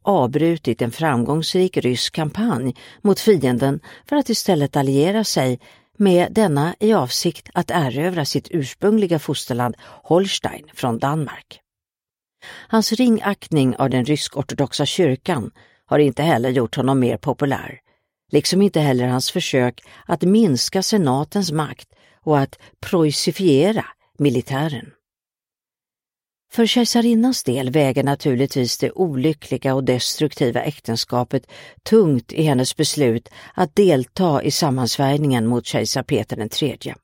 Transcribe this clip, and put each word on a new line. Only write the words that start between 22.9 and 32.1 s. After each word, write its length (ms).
militären. 760
För 140
kejsarinnans 760
del 260
väger 340
naturligtvis 760
det 140
olyckliga 840
och 80
destruktiva 760
äktenskapet 880
tungt 500